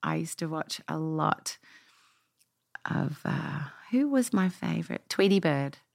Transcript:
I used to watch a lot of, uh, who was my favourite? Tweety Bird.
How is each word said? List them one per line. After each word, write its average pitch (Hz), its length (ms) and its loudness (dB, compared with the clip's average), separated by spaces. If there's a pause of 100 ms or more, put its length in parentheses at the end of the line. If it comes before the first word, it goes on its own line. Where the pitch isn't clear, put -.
I 160 140 -2
used 165 220 -6
to 170 80 -6
watch 156 420 -6
a 156 100 -4
lot 156 600 -2 (1300)
of, - 400 -2
uh, 147 440 -4 (220)
who 269 180 2
was 262 240 2
my 190 160 4
favourite? 170 600 -4
Tweety 196 320 6
Bird. 139 380 0 (160)